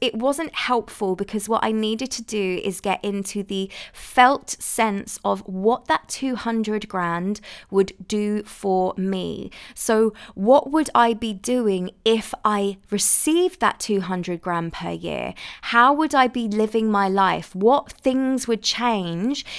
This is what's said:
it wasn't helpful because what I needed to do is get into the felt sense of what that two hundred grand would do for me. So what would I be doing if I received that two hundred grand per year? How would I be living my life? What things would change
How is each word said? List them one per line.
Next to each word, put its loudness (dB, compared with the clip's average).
it -2
wasn't -2
helpful -2
because -4
what 0
I 0
needed -2
to -8
do -2
is -4
get -2
into -4
the -4
felt 2
sense -2
of -2
what 0
that -2
two -4
hundred -2
grand -2
would 4
do 0
for -2
me. -4
So 2
what 4
would 2
I 6
be -4
doing 0
if 2
I 0
received 2
that 2
two 0
hundred -4
grand -4
per -8
year? -6
How 6
would 2
I 6
be -2
living 2
my 4
life? 0
What 4
things 0
would 0
change -2